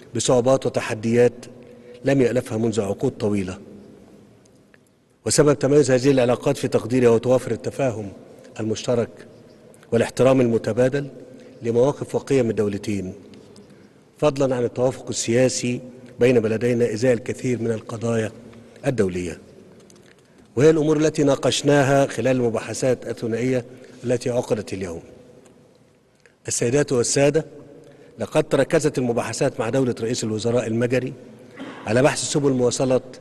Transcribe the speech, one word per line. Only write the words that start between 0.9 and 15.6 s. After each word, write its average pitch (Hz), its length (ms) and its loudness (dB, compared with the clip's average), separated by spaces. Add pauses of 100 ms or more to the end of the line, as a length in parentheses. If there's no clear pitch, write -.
لم 139 160 2
يألفها 120 360 0
منذ 113 240 0
عقود 101 300 -2
طويلة. 101 460 -4 (1700)
وسبب 143 340 4
تميز 139 320 4
هذه 127 200 4
العلاقات 127 460 2
في 131 100 -6
تقديري 120 400 2
هو 117 100 6
توافر 123 340 0
التفاهم 110 600 -4 (480)
المشترك 110 500 -2 (800)
والاحترام 127 500 2
المتبادل 123 680 0 (540)
لمواقف 120 540 0
وقيم 120 340 0
الدولتين، 101 640 -4 (1040)
فضلًا 139 380 0
عن 123 80 -2
التوافق 123 460 -2
السياسي 123 720 0 (380)